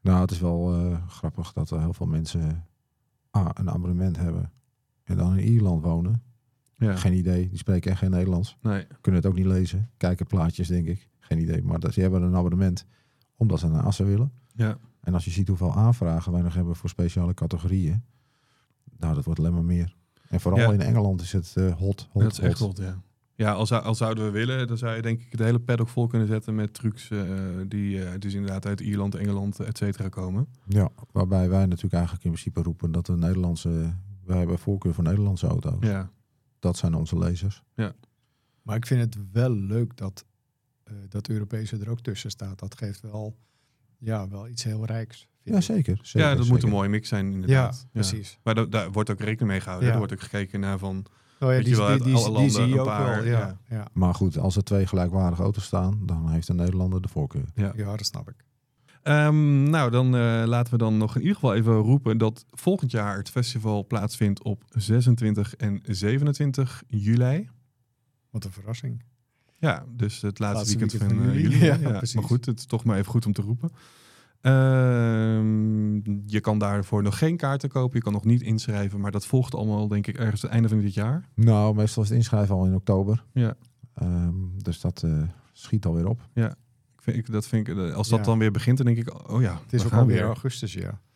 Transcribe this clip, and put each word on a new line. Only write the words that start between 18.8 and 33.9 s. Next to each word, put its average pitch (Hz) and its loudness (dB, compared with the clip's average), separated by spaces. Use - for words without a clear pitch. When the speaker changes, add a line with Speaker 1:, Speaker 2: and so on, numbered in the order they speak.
Speaker 1:
nou, 80 -2
dat 71 -4
wordt 80 -2
alleen 85 2
maar 85 0
meer. 87 0
En 92 0
vooral 92 2
Speaker 2:
Ja. 113 6
Speaker 1:
in 101 2
Engeland 101 2
is 85 -10
het, 87 -4
eh, 92 2
hot, 95 -4
hot, 101 2
Speaker 2:
Dat 110 4
is - -10
echt 85 0
Speaker 1:
hot. 104 0
Speaker 2:
hot, 95 -8
ja. 92 -10
Ja, 107 0
al 104 0
zou-, 113 0
al 113 -2
zouden 110 -2
we 107 -2
willen, 120 -2
dan 117 -4
zou 117 -4
je 113 -6
denk 113 -2
ik - -20
het 113 -8
hele 117 2
paddock 117 0
vol 120 -2
kunnen 113 0
zetten 110 -2
met 107 -4
trucks, - -6
eh, 104 -6
die, 101 -4
eh, 90 -8
dus 98 -6
inderdaad 98 -4
uit 101 -4
Ierland, 101 -4
Engeland, 101 -4
et 110 -6
cetera 98 -4
komen. 92 -4
Speaker 1:
Ja, 98 2
waarbij 92 2
wij 95 4
natuurlijk 90 -2
eigenlijk 87 -2
in 85 2
principe 85 -4
roepen 82 -2
dat 87 -2
de 87 0
Nederlandse, 85 0